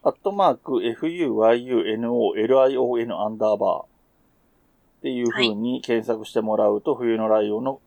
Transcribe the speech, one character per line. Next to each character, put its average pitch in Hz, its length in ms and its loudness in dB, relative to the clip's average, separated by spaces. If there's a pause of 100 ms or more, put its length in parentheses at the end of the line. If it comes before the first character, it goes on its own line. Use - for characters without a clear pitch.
ア - 60 0
ッ - 140 0
ト 196 80 -2
マ 190 220 2
ー 113 40 -12
ク 123 260 -2
エ 113 100 -2
フ 160 160 -6
ユ 165 200 -2
ー 110 40 -2
ワ 110 200 4
イ 123 120 0
ユ 127 160 0
ー 87 120 -2
エ 110 40 -4
ヌ 117 140 -4
オ 117 240 0
ー 101 40 -2
エ 110 80 0
ル 131 140 6
ア 131 80 6
イ 135 80 -2
オ 127 60 0 (140)
ー 117 40 0
エ 117 40 -4
ヌ 113 80 -6
ア 101 140 -4
ン 110 100 -8
ダ 107 160 0
ー 104 40 0
バ 98 260 0
ー - 0 -
っ - 20 -20 (1160)
て 139 60 -4
い 123 140 -2
う 117 80 0
風 120 180 0
に 120 320 -4
検 117 260 -2
索 110 180 -4
し - 80 -14
て 113 80 0
も 107 160 0
ら 107 120 4
う 104 120 0
と、 151 140 -2
冬 117 220 0
の 110 100 -2
ラ 107 160 4
イ 104 80 -2
オ 107 80 -2
ン 123 40 -6
の、 135 240 -6